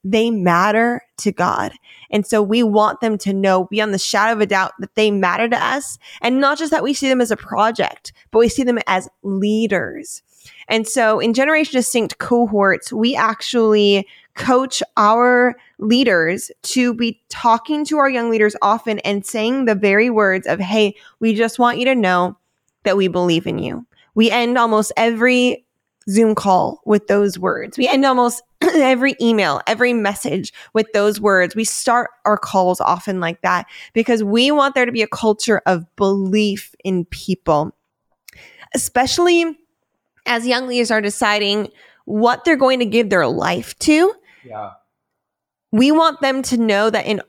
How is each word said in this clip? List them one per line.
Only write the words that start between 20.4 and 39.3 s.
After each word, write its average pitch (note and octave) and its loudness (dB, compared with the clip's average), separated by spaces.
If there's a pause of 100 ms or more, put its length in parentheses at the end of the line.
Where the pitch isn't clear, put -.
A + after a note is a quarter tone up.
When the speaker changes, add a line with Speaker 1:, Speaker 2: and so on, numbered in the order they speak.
Speaker 1:
of, F3 0
"Hey, G#3 0 (240)
we A3+ 2
just A3+ -2
want A#3+ 2
you B3 -4
to C4 2
know F#3 0 (480)
that G3 2
we F#3+ 2
believe F3 0
in E3+ -6
you." - -8 (300)
We A3+ 4
end A#3+ 0
almost A3 0
every B3 0 (440)
Zoom G#3+ 4
call F#3+ 0
with G#3 0
those G3+ 0
words. F#3 -6
We B3+ 0
end C4+ 2
almost B3 0 (100)
<clears throat> - -18
every C4+ 2
email, G#3 2
every A#3+ 0
message G3+ -4 (200)
with A3 0
those G#3 0
words. G3 2
We A3 -2
start A#3+ -2 (140)
our G#3 2
calls F#3 0
often F#3 -2
like E3+ -6
that F3+ -2 (260)
because A3+ 0
we A#3 2
want C#4 0
there B3 2
to B3 -6
be A3+ -2
a G#3+ -2
culture G#3+ 0
of F3 0 (120)
belief G3+ -2
in F3+ -2
people, D#3+ -4 (1000)
especially E4 0 (720)